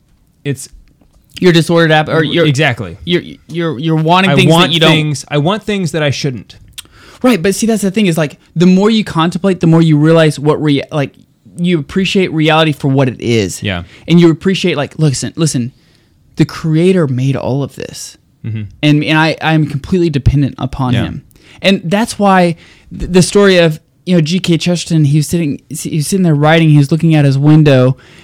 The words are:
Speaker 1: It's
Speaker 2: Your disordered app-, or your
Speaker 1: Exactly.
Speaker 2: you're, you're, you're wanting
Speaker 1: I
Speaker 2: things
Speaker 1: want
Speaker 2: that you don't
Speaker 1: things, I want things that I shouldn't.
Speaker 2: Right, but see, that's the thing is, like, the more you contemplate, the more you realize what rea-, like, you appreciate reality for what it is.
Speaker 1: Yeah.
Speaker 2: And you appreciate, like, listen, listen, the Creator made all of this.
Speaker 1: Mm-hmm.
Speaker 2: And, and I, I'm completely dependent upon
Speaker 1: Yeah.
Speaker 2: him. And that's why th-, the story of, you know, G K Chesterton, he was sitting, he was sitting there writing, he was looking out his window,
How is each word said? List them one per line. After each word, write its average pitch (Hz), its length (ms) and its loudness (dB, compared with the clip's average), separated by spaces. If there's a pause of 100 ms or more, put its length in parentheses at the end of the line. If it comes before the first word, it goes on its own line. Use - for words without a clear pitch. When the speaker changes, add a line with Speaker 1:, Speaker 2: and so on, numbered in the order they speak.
(440)
Speaker 1:
It's - 240 -8 (720)
Speaker 2:
Your 180 120 2
disordered 165 400 2
app-, 151 160 0
or 160 160 0
your 165 220 0
Speaker 1:
Exactly. 123 580 -2
Speaker 2:
you're, 175 180 -2 (260)
you're, 160 300 -6
you're 160 240 -2
wanting 180 300 2
Speaker 1:
I - 40 2
Speaker 2:
things 135 140 4
Speaker 1:
want 170 200 4
Speaker 2:
that 165 40 0
you 160 60 0
don't 160 100 4
Speaker 1:
things, 151 380 -2
I 147 100 -4
want 190 240 -2
things 190 300 -4
that 160 100 -4
I 147 80 0
shouldn't. - 480 -8 (640)
Speaker 2:
Right, 240 180 2
but 196 140 0
see, 220 120 -2
that's 220 160 -2
the 196 100 -2
thing 214 140 0
is, 165 120 0
like, 151 200 -6 (180)
the 170 100 2
more 185 240 4
you 220 140 0
contemplate, 175 560 -2
the 180 80 0
more 165 120 6
you 160 160 4
realize 156 440 2
what 143 200 0
rea-, 143 300 0
like, 143 240 -6 (420)
you 175 220 -2
appreciate 185 540 -2
reality 156 400 0
for 143 160 -4
what 135 200 0
it 110 120 -8
is. 107 420 -2
Speaker 1:
Yeah. 90 220 -6 (240)
Speaker 2:
And 170 100 4
you 170 120 6
appreciate, 170 460 -2
like, - 220 -8
listen, 139 380 -2
listen, 135 360 -4 (640)
the 156 100 2
Creator 165 600 0
made 131 280 -2
all 131 260 -4
of - 140 -10
this. - 400 -14 (280)
Speaker 1:
Mm-hmm. 110 180 -8 (200)
Speaker 2:
And, 147 220 2
and 156 140 0
I, 160 240 0
I'm 156 260 0
completely 170 420 -2
dependent 139 480 0
upon - 360 -4
Speaker 1:
Yeah. - 100 -2
Speaker 2:
him. 80 220 -10 (340)
And 190 240 0
that's 202 340 -4
why 185 380 2 (340)
th-, - 200 -10
the 180 120 4
story 196 360 2
of, 165 200 2 (280)
you 180 100 2
know, 170 40 4
G 165 200 -2
K 165 180 0
Chesterton, 165 460 -2
he 147 140 2
was 147 100 -2
sitting, 170 400 -4
he - 300 -10
was 143 100 -4
sitting 196 160 0
there 160 100 2
writing, 156 360 2
he 147 80 6
was 139 120 2
looking 160 240 2
out 147 100 4
his 135 140 2
window, 143 580 4 (280)